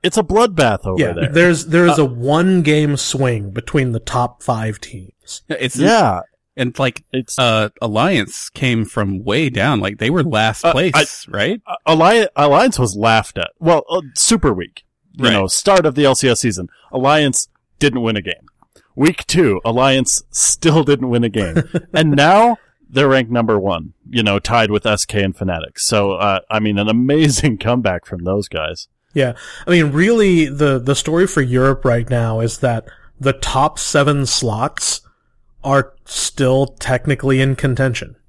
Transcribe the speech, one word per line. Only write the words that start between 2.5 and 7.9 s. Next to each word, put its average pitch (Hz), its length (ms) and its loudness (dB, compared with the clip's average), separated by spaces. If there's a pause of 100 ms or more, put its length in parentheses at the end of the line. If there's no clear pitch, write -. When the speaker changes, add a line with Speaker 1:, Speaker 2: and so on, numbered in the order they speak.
Speaker 2:
swing 117 540 -4
between 123 400 -4
the 113 80 -4
top - 420 -4
five 110 400 -4
teams. - 680 -18
Speaker 3:
Yeah, - 120 -6
it's 127 160 -4
Speaker 1:
Yeah. 185 440 2 (340)
Speaker 3:
and, 127 240 -4
like, 131 320 -2
Speaker 1:
It's - 280 -6
Speaker 3:
uh, 110 320 2 (100)
Alliance 113 720 -2